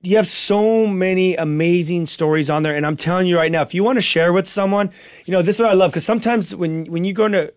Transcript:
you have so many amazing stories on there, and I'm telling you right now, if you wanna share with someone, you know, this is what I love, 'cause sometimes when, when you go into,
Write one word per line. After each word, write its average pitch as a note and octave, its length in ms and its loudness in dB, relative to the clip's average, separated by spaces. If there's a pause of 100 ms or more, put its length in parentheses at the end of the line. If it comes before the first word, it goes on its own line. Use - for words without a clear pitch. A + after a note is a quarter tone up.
you F3+ 160 0
have G#3+ 100 4
so A3 600 2
many F#3 480 0
amazing E3 720 0
stories D#3 420 0
on D3+ 140 0
there, D3+ 120 -2
and D3 120 -2
I'm D3+ 80 -2
telling F3+ 320 0
you F3 100 2
right D#3+ 140 2
now, D#3+ 100 0
if - 140 -4
you F#3 80 0
wanna A#3+ 180 0
share E3+ 320 2
with F#3+ 140 0
someone, G3+ 420 0 (360)
you F3+ 60 -6
know, F3+ 120 2
this G3+ 140 0
is A3+ 40 0
what A3+ 80 2
I G3+ 40 4
love, F#3+ 180 4
'cause E3 140 -4
sometimes A3 500 -2
when, E3 300 -6
when E3+ 180 -6
you G3 100 -4
go G#3+ 140 0
into, F3+ 300 -2